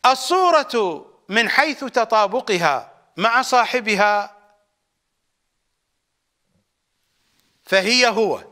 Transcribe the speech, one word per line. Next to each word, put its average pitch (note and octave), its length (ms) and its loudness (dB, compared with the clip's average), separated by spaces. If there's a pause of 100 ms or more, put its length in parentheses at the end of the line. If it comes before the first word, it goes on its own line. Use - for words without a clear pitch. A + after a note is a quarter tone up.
الصورة C4 1000 0 (240)
من G#3+ 200 0
حيث C#4+ 340 -2
تطابقها G#3+ 1200 -2 (140)
مع A3+ 240 0
صاحبها G#3 960 0 (3250)
فهي A3 440 2
هو G#3 440 -2